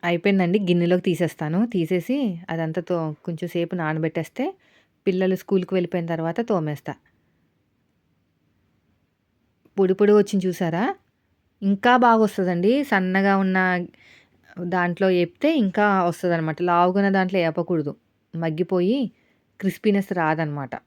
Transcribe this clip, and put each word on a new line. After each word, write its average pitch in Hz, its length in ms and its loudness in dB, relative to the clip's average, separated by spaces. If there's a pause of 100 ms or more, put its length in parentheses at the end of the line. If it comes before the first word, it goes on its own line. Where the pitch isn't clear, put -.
అయిపోయిందండి, 180 560 2
గిన్నెలోకి 175 420 2
తీసేస్తాను. 170 640 -2
తీసేసి 190 720 -2 (120)
అదంతా 165 320 -4
తో-, 165 320 -4 (120)
కొంచెం 170 240 -8
సేపు 170 260 -4
నానబెట్టేస్తే 160 800 -4 (520)
పిల్లలు 185 280 0
స్కూల్కి 185 380 -4
వెళ్ళిపోయిన 175 320 -2
తర్వాత 165 360 -4
తోమేస్తా. 156 520 -4 (2750)
పొడి 190 140 4
పొడి 208 180 4
వచ్చింది 202 360 4
చూసారా, 180 480 -2 (680)
ఇంకా 202 360 2
బాగా 233 260 6
వస్తుందండి. 196 600 0
సన్నగా 196 540 2
ఉన్న 185 480 0 (760)
దాంట్లో 175 480 -2
వేపితే 185 480 0
ఇంకా 202 480 2
వస్తుందన్నమాట. 165 580 -2
లావుగా 180 380 2
ఉన్న 196 100 2
దాంట్లో 190 300 0
వేపకూడదు, 160 560 -2 (400)
మగ్గిపోయి 175 760 -2 (480)
క్రిస్పీనెస్ 196 540 -2
రాదనమాట. 156 560 -2 (180)